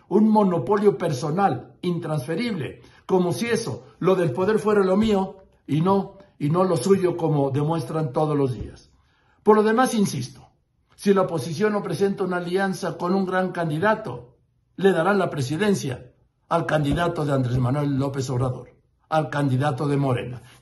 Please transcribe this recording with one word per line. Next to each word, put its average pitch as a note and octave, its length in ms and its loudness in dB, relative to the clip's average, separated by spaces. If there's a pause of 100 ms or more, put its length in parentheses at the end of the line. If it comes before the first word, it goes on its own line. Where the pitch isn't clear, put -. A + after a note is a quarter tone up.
un G#3+ 180 6
monopolio G3+ 720 4
personal, D#3+ 840 -2
intransferible, E3 1000 -4 (240)
como F3+ 260 2
si A3+ 140 -2
eso, E3+ 400 -4 (140)
lo F#3 160 4
del E3+ 160 0
poder, F#3+ 260 0
fuera G#3 240 2
lo F#3 160 2
mío G3+ 460 0 (240)
y D3+ 140 0
no, G3 360 2 (220)
y D3 100 -2
no F3+ 140 2
lo F#3 140 2
suyo, F#3 380 2
como D3 360 0
demuestran D#3 600 -2
todos D#3 240 0
los C3+ 200 0
días. - 340 -14 (540)
Por G#3+ 140 6
lo G#3 60 4
demás, A3+ 300 2
insisto, - 580 -4 (440)
si G3+ 180 2
la F#3 100 4
oposición E3+ 500 -2
no G3+ 100 -2
presenta G3 400 -2
una F3+ 140 -2
alianza F3+ 600 -2
con F3 160 -2
un F#3+ 120 2
gran F#3 260 -2
candidato, E3+ 840 -6 (400)
le F#3 160 4
darán F#3 260 2
la E3+ 100 0
presidencia D3 840 -4 (340)
al E3 180 -2
candidato D#3 600 0
de D3 80 -2
Andrés B2 240 0
Manuel C3+ 420 -2
López C3+ 300 -4
Obrador, B2+ 400 -4 (400)
al D#3 200 0
candidato C#3 560 0
de C#3 120 0
Morena. C3 460 -2 (180)